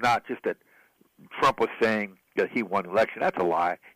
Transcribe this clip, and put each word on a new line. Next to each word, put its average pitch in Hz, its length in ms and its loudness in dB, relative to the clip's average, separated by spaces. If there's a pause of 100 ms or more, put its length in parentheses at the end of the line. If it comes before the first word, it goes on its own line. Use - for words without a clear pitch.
not 120 260 0
just 123 160 -8
that - 140 -2 (800)
Trump 135 200 4
was 113 100 2 (120)
saying 107 360 0 (180)
that 98 160 0
he 120 120 -2
won 95 200 -2
the 87 60 -12
election. 110 320 0
That's 175 160 -2
a 90 80 0
lie. 87 320 0 (180)